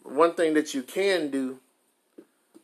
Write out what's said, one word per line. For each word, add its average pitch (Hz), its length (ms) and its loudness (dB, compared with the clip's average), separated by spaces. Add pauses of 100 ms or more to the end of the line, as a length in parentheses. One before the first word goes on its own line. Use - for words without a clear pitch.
one 165 300 2
thing 160 200 2
that 151 200 2
you 131 100 -4
can 185 440 0
do 131 300 -6 (1040)